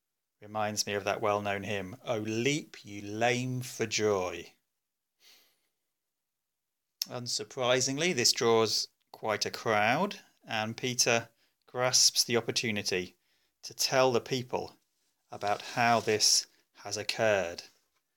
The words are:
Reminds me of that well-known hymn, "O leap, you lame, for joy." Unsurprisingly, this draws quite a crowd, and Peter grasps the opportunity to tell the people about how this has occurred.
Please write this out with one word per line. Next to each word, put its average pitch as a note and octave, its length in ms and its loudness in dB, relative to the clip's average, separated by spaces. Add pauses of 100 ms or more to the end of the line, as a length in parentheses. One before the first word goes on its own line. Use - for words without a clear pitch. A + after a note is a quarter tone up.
(400)
Reminds G#2+ 460 -2
me G#2 80 -2
of G2+ 100 0
that G2+ 160 0
well-known G#2 440 0
hymn, G2 420 -6
"O A#2 140 -2
leap, A#2 640 -2
you G2+ 160 -14
lame, B2 640 -2
for A#2+ 240 -6
joy." F#2+ 680 0 (2500)
Unsurprisingly, C3 1080 0
this A#2+ 200 4
draws A2+ 540 2 (240)
quite G#2+ 360 -2
a F#2+ 40 -8
crowd, A#2+ 720 2 (200)
and A2 340 -4
Peter B2 540 0 (340)
grasps - 580 2
the A#2 140 0
opportunity G#2 800 -2 (460)
to - 100 -14
tell C3 380 2
the A2+ 100 2
people A#2+ 560 -6 (540)
about G#2 320 -4 (100)
how A#2+ 260 4
this - 460 2 (380)
has G2+ 140 -10
occurred. G2+ 640 0 (540)